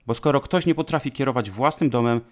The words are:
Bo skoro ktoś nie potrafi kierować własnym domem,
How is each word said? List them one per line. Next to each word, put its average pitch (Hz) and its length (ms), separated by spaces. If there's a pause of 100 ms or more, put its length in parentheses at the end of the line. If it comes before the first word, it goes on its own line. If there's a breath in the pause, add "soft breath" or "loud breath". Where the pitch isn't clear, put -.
Bo 117 60
skoro 139 280
ktoś - 240
nie 165 100
potrafi 151 360
kierować 123 400
własnym 143 380
domem, 120 320 (100)